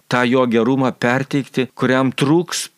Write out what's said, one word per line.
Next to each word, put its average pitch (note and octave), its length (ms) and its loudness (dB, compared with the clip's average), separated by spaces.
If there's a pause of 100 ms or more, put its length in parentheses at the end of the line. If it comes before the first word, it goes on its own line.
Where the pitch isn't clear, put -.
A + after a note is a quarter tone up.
tą B2 160 0
jo B2+ 240 2
gerumą A#2+ 480 0
perteikti, C3 800 -2
kuriam C3 400 0
trūks, D#3+ 600 -2